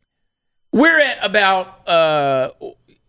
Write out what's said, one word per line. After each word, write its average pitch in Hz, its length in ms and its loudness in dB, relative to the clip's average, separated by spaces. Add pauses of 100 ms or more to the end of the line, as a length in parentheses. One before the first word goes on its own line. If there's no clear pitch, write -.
(720)
we're 320 280 2
at 262 240 -2
about, 190 640 -2
uh, 151 600 0 (600)